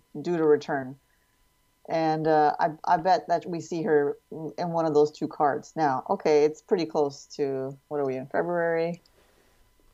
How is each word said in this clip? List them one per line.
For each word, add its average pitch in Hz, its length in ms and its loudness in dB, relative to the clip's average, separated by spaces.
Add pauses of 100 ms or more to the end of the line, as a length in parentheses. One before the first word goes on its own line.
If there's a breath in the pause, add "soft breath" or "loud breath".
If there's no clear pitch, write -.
(200)
due 175 160 -4
to 160 80 0
return. 143 520 0 (920)
And, 160 380 -2
uh, 151 320 4
I, 170 120 0 (140)
I 180 120 2
bet 170 320 0
that 170 180 -2
we 170 140 -6
see 160 240 -8
her 147 320 2 (420)
in 175 120 -4
one 165 140 0
of 156 100 0
those 147 180 4
two 151 160 -6
cards. 147 480 -2
Now, 156 340 0
okay, 151 340 4
it's 151 160 0
pretty 175 260 0
close 143 400 -2 (100)
to, 135 400 -4 (100)
what 151 140 -6
are 143 40 -2
we 131 120 -2
in, 131 100 -10
February? 170 760 -2 (920)